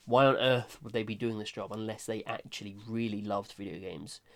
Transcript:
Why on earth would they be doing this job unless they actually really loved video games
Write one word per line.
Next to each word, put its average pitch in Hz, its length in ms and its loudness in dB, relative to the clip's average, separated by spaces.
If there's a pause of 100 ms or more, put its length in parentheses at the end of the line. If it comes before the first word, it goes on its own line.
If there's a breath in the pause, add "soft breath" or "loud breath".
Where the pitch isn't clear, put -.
Why 127 220 8
on 135 100 8
earth 123 460 2
would 113 100 -10
they 113 120 0
be 110 100 -4
doing 113 240 -2
this 104 120 -8
job 104 220 -8
unless 110 320 -6
they 110 200 -4
actually 104 520 -8 (100)
really 110 360 -2
loved 101 320 -4
video 95 240 -10
games 87 420 -10 (160 soft breath)